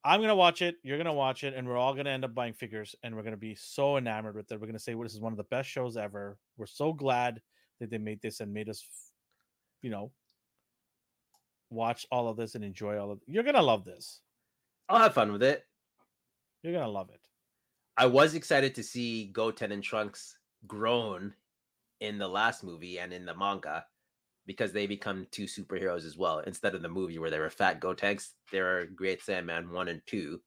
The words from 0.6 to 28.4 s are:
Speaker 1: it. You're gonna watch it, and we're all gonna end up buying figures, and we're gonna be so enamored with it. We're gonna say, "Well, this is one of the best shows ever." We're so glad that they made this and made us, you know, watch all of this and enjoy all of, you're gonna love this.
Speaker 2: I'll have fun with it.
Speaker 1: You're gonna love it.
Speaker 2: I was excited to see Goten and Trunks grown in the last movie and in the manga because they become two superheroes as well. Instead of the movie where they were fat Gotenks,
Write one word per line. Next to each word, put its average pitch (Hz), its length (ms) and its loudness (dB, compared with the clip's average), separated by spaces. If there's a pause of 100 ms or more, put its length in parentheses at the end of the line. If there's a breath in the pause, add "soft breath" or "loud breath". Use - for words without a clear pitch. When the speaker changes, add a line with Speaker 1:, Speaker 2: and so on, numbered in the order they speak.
Speaker 1:
it. 175 220 0
You're 139 140 -4
gonna 165 160 0
watch 131 300 0
it, 139 100 -4
and 127 140 -6
we're 123 100 0
all 131 180 4
gonna 139 140 -2
end 131 160 -2
up 117 100 -8
buying 120 180 -2
figures, 107 500 -10
and 113 120 -8
we're 107 80 -6
gonna 110 140 -6
be 107 180 -8
so 143 420 0
enamored 110 380 -2
with 107 160 -10
it. 110 80 -8
We're 107 80 -8
gonna 110 120 -8
say, 120 160 -8
"Well, 113 80 -6
this 107 100 -8
is 107 80 -12
one 113 120 -4
of 107 40 -6
the 104 80 -8
best 135 240 -4
shows 123 280 -4
ever." 101 400 -8 (200)
We're 110 80 -10
so 147 280 -2
glad 123 480 2 (380)
that 113 100 -8
they 113 80 -4
made 107 240 -6
this 110 200 -6
and 101 120 -6
made 107 160 -6
us, 202 160 -10 (960)
you 127 80 -8
know, 107 220 -8 (1600)
watch 113 420 -2
all 123 160 2
of 110 100 -2
this 113 180 -6
and 107 80 -6
enjoy 104 360 -4
all 101 120 -6
of, 101 160 -10
you're 196 160 0
gonna 269 180 6
love 113 240 4
this. - 360 -16 (680)
Speaker 2:
I'll 214 100 8
have 226 140 10
fun 107 180 6
with 104 120 0
it. 139 220 4 (960)
Speaker 1:
You're 170 120 -4
gonna 151 160 0
love 98 200 -6
it. - 120 -20 (720)
Speaker 2:
I 127 120 8
was 143 280 8
excited 139 400 4
to 120 80 -6
see 117 440 -4
Goten 110 440 -2
and 101 120 -4
Trunks - 540 -6 (300)
grown 104 640 0 (680)
in 107 160 -4
the 101 100 -2
last 107 360 0
movie 87 360 -10
and 90 140 -8
in 90 120 -12
the 85 100 -8
manga 87 500 -2 (600)
because 98 280 -4
they 104 140 0
become 98 440 -6
two 104 140 -6
superheroes 90 600 -4
as 80 120 -14
well. 82 220 0
Instead 92 360 -4
of 87 60 -8
the 85 80 -6
movie 87 280 -4
where 80 120 -2
they 78 100 0
were 78 100 0
fat 90 300 2
Gotenks, 101 520 -2 (200)